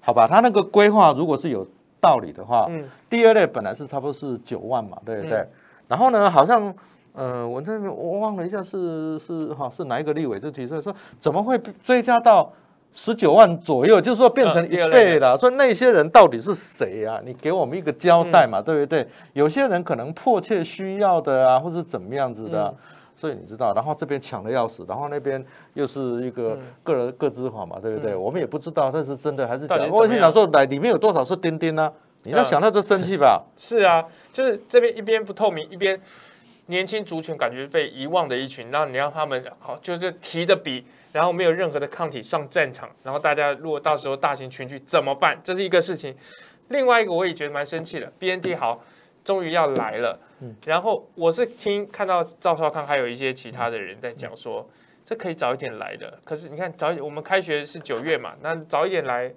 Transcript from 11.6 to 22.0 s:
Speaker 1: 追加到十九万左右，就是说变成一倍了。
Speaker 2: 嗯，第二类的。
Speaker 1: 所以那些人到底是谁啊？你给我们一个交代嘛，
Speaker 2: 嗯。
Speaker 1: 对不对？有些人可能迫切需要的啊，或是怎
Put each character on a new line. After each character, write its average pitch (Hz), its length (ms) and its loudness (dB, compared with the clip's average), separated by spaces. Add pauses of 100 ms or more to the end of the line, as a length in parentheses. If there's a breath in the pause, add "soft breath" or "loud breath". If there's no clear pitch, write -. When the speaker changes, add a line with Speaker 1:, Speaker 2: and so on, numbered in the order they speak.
Speaker 1:
追 247 180 4
加 233 180 4
到 214 320 6 (400 soft breath)
十 - 220 -6
九 175 200 4
万 185 260 10
左 139 260 0
右， 208 160 8
就 240 100 0
是 220 60 0
说 247 100 8
变 247 240 4
成 170 140 2
一 165 100 -2
倍 180 40 0
了。 165 80 4
Speaker 2:
嗯， 160 40 2
第 165 60 10
二 226 80 10
类 160 140 4
的。 131 180 6
Speaker 1:
所 247 140 4
以 - 20 -6
那 262 180 4
些 240 200 4
人 160 180 4
到 196 180 10
底 120 140 -2
是 185 140 -4
谁 107 500 -8
啊？ 110 180 -6
你 127 120 -14
给 151 160 -4
我 180 120 0
们 135 140 -4
一 185 40 -8
个 151 120 -4
交 170 380 4
代 160 160 8
嘛， 101 120 -2
Speaker 2:
嗯。 107 40 -6
Speaker 1:
对 156 160 0
不 143 80 0
对？ 147 200 -2 (260 loud breath)
有 147 140 4
些 269 200 0
人 175 160 0
可 156 140 -4
能 127 160 -10
迫 220 280 0
切 190 220 -2
需 190 340 -8
要 185 240 2
的 131 260 2
啊， 127 120 6
或 165 100 -6
是 170 140 -6
怎 107 180 -10